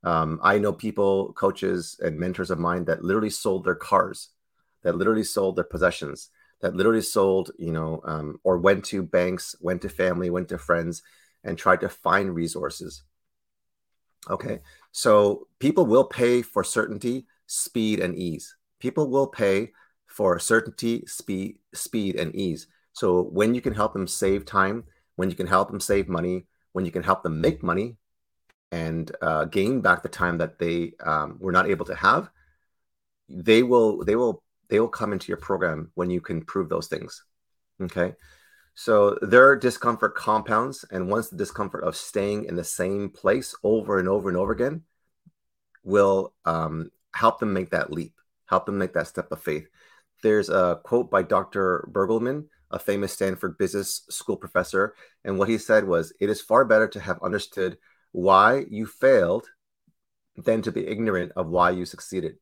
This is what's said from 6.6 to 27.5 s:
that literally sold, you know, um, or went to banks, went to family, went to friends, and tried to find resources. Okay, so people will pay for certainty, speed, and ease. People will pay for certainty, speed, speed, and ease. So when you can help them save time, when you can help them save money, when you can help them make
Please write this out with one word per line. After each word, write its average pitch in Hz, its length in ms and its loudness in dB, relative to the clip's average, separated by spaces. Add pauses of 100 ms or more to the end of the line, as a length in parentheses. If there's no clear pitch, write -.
that 90 140 -2
literally 107 280 2
sold, 95 560 0
you 82 140 -6
know, 80 320 -4
um, 78 380 -8
or 92 160 2
went 95 280 2
to 98 160 -4
banks, 90 580 -2
went 87 220 -4
to 101 60 -8
family, 90 420 0
went 87 180 -4
to 90 100 -6
friends, 85 440 -2 (420)
and 90 140 -6
tried 92 220 4
to 98 80 -4
find 95 460 -2
resources. 80 680 -6 (1300)
Okay, - 300 -6 (320)
so 104 540 4 (120)
people 156 260 4
will 123 200 6
pay 123 380 2
for 98 220 -2
certainty, 120 640 -4 (200)
speed, 107 540 -2
and 90 160 -4
ease. 82 400 -8 (220)
People 131 320 -4
will 135 160 2
pay 107 460 0 (340)
for 92 320 0
certainty, 113 680 0
speed, - 520 -8 (160)
speed, 98 400 -4
and 82 200 -4
ease. 92 340 -4 (240)
So 90 300 2
when 104 320 2
you 123 60 -4
can 120 140 -4
help 107 180 0
them 95 140 -4
save 98 380 -2
time, 101 400 -2 (320)
when 92 120 0
you 85 80 -6
can 92 120 -4
help 95 220 4
them 101 100 -6
save 98 280 0
money, 90 380 -2 (260)
when 92 120 -2
you 85 80 -6
can 90 100 -4
help 95 200 2
them 80 180 -4
make 80 220 0